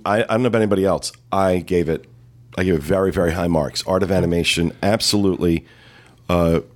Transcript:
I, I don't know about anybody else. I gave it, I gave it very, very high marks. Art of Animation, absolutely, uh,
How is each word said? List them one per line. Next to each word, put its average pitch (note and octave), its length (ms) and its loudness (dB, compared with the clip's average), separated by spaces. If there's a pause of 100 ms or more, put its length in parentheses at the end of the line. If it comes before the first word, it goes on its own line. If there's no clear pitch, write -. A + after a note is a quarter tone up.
I, G#2 160 0
I - 60 -2
don't A2+ 160 0
know - 40 0
about A2 140 2
anybody G2 240 2
else. E2+ 260 -2 (180)
I F#2+ 280 2
gave F2 320 0
it, D#2 160 -4 (500)
I F#2 80 0
gave F#2 100 2
it D2+ 80 0
very, F#2+ 300 0
very E2+ 200 0
high F2 160 -2
marks. D#2 380 -2
Art F#2+ 160 0
of F#2 80 -2
Animation, E2+ 640 0 (100)
absolutely, G2 840 0 (640)
uh, E2+ 300 2 (160)